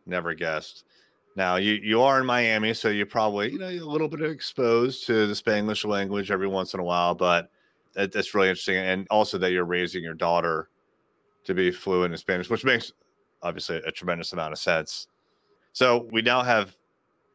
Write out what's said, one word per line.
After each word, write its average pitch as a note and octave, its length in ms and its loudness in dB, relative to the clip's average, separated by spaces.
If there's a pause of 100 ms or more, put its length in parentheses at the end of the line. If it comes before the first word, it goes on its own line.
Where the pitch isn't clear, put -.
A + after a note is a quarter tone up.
never F2 280 -4
guessed." D#2 520 -6 (500)
Now, F#2 200 0
you, G2+ 180 2
you G#2+ 280 2
are C3+ 180 4
in C3 60 0
Miami, A2+ 480 2
so A2 160 -2
you're G#2 160 0
probably, G#2+ 460 0
you C#3+ 80 -6
know, F#3 100 -10
a F3 200 -8
little D3+ 200 -2
bit D3+ 120 -8
exposed B2+ 880 0
to A2 200 4
the G#2 60 -2
Spanglish G#2+ 520 0
language G2+ 460 -2
every G2 160 0
once F#2+ 260 -2
in F#2+ 60 -4
a F2+ 40 -4
while, F2 320 2
but F2 340 2 (440)
that, F#2+ 180 -2
that's G2+ 240 -4
really F#2+ 140 4
interesting. F#2 280 -2
And F#2 320 -2
also G#2+ 280 2
that F2+ 140 0
you're F2+ 120 0
raising F2 400 -2
your E2 120 -10
daughter E2+ 540 0 (760)
to F#2 80 0
be F2+ 180 2
fluent F2+ 420 0
in E2+ 40 -8
Spanish, F2+ 320 -4
which A#2 160 -2
makes, A#2+ 260 0 (500)
obviously, E2+ 360 -6
a D#2+ 140 -8
tremendous F2 420 -6
amount D#2+ 200 -6
of D#2+ 60 -10
sense. - 480 -2 (640)
So A#2+ 380 4
we A2+ 100 0
now B2 220 4
have A2 340 2 (580)